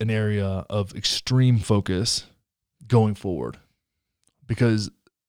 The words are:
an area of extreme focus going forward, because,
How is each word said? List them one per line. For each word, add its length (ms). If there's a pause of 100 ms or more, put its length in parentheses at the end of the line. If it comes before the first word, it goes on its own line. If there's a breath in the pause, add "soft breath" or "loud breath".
an 100
area 580
of 260
extreme 640
focus 680 (600)
going 280
forward, 440 (880)
because, 440 (380)